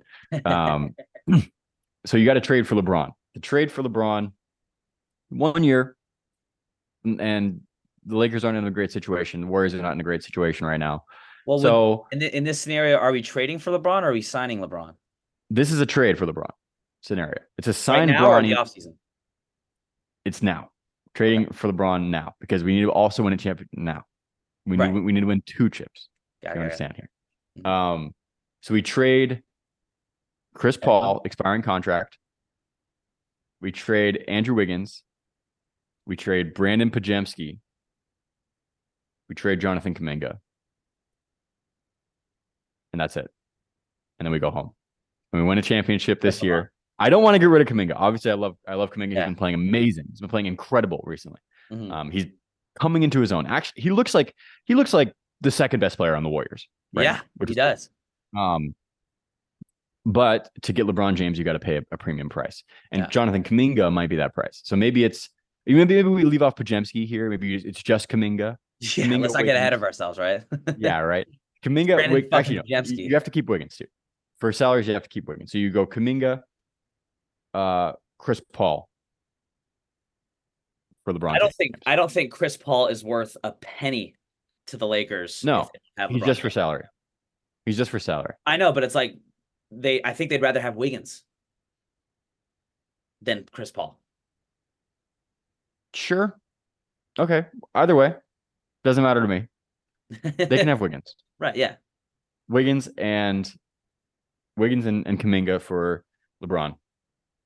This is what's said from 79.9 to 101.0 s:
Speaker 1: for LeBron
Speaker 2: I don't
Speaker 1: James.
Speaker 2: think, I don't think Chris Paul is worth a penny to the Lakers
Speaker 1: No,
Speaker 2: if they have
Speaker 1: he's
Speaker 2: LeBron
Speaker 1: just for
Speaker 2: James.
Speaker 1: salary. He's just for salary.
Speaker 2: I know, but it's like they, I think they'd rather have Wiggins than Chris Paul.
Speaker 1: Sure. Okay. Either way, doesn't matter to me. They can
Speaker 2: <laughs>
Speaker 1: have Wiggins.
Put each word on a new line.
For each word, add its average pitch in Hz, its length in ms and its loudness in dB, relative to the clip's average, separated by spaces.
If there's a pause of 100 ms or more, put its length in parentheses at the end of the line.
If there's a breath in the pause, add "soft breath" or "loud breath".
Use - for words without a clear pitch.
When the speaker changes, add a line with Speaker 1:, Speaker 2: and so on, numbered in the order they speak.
Speaker 1:
for 95 80 -2
LeBron 82 180 -4
Speaker 2:
I - 80 2
don't 202 80 4
Speaker 1:
James. - 80 -6
Speaker 2:
think, 139 200 -4 (100)
I 139 100 2
don't 170 160 2
think 151 220 -2
Chris 147 240 -4
Paul 135 300 0
is 113 140 -6
worth 113 440 -6
a 104 80 -8
penny 131 640 -8 (520)
to 110 100 -16
the 117 80 -4
Lakers 104 600 -4
Speaker 1:
No, 135 160 2
Speaker 2:
if - 100 -10
they - 80 -20 (180)
have 98 140 -6
Speaker 1:
he's 123 100 -2
Speaker 2:
LeBron 98 40 -4
Speaker 1:
just 131 160 2
for 131 60 -4
Speaker 2:
James. - 80 -4
Speaker 1:
salary. 80 280 -2 (840)
He's 107 120 -2
just 123 140 -2
for 110 80 -6
salary. 78 340 -6 (120)
Speaker 2:
I 156 120 2
know, 175 160 4
but 135 100 0
it's 123 100 -4
like 131 220 -2 (560)
they, 127 320 -2
I 120 100 -4
think 160 180 -6
they'd 135 100 0
rather 131 180 0
have 120 160 -6
Wiggins - 480 -8 (2000)
than 107 320 -4
Chris 110 180 -14
Paul. - 280 -10 (1900)
Speaker 1:
Sure. 196 440 -2 (800)
Okay. 165 280 2 (280)
Either 165 220 4
way, 139 200 6 (680)
doesn't 131 200 4
matter 123 180 4
to 110 60 2
me. 101 200 -2 (760)
They 147 360 0
can 185 100 2
Speaker 2:
<laughs> - 0 -
Speaker 1:
have 131 140 2
Wiggins. 76 340 -6 (240)